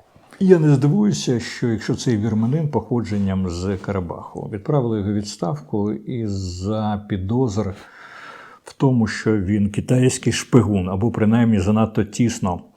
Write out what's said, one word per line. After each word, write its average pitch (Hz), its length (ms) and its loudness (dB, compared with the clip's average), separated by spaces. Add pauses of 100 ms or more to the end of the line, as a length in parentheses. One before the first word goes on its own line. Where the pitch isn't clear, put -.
(400)
я 185 180 8
не 151 160 6
здивуюся, 143 640 2
що - 280 -4
якщо 117 260 -2
цей 120 220 0
вірменин 113 520 0
походженням 98 800 -2
з 92 260 -4
Карабаху, 87 760 -8
відправили 117 460 -2
його 101 120 -2
у - 20 0
відставку 107 800 -4
із-за 104 1160 -6
підозр 104 640 -2 (920)
в - 80 -20
тому, 127 340 2
що 110 340 0
він 101 300 0
китайський 127 600 2
шпигун, 104 560 2
або 98 220 0
принаймні 110 500 4
занадто 107 440 2
тісно 101 560 -2 (160)